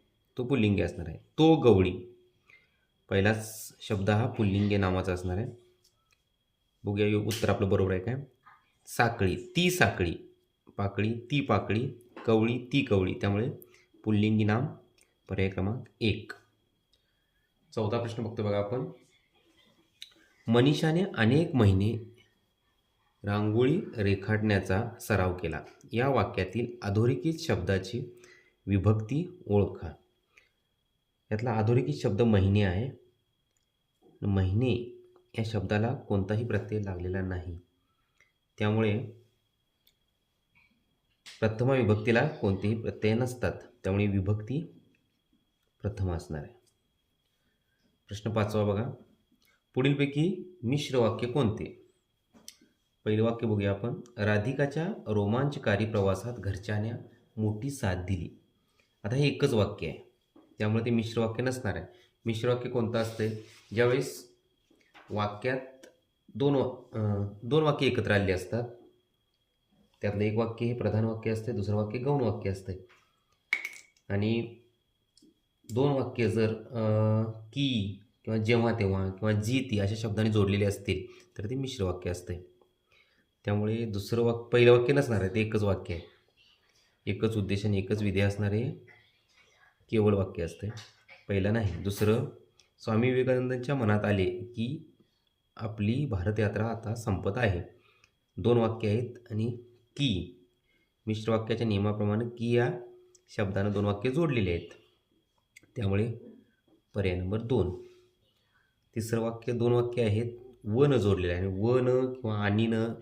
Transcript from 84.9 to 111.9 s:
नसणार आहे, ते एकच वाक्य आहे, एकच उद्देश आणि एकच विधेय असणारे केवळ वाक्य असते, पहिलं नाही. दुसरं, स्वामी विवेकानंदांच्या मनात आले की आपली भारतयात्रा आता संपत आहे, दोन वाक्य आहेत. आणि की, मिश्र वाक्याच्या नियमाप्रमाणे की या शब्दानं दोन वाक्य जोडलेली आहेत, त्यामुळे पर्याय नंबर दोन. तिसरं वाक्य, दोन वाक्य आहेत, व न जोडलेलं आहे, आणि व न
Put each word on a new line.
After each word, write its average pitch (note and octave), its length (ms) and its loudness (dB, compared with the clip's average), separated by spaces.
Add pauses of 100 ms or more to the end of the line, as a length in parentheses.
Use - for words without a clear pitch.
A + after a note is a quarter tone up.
नसणार A#2+ 280 2
आहे, - 140 -2
ते A2 60 2
एकच G#2+ 220 0
वाक्य F#2+ 320 0
आहे, D#2+ 80 -10 (1040)
एकच G#2+ 300 -2
उद्देश G2+ 300 0
आणि G2+ 120 2
एकच G#2 240 -2
विधेय G2 200 2
असणारे G#2 480 0 (1200)
केवळ G#2+ 240 4
वाक्य F#2+ 280 -2
असते, E2+ 260 -8 (600)
पहिलं G2+ 240 2
नाही. F#2+ 300 -2
दुसरं, G#2+ 420 0 (540)
स्वामी A2+ 320 0
विवेकानंदांच्या B2+ 640 0
मनात G#2+ 300 2
आले F#2+ 400 0
की C3+ 480 -8 (640)
आपली A2 480 -2
भारतयात्रा G#2+ 600 -2
आता A2 280 -6
संपत G2 420 -2
आहे, G2 260 0 (720)
दोन A#2 220 4
वाक्य A2 300 0
आहेत. A2 260 -2 (160)
आणि A2 280 -2 (380)
की, G#2+ 440 -4 (640)
मिश्र A2 260 -2
वाक्याच्या A2+ 340 0
नियमाप्रमाणे G#2 580 0 (140)
की A#2+ 180 0
या C3 220 2 (580)
शब्दानं G2+ 360 0
दोन G2+ 120 0
वाक्य G2+ 260 0
जोडलेली C3 400 0
आहेत, E2+ 180 -4 (1080)
त्यामुळे G#2 380 0 (800)
पर्याय F#2+ 220 0
नंबर F#2 240 -2
दोन. G#2 420 0 (1120)
तिसरं A2+ 260 -4
वाक्य, A#2 320 -4
दोन A#2+ 200 2
वाक्य A#2+ 300 2
आहेत, A2 300 0 (320)
व A2+ 200 4
न C#3+ 120 6
जोडलेलं F#2 360 2
आहे, F2+ 140 -2
आणि F#2+ 140 -4
व A#2+ 180 2
न B2+ 340 2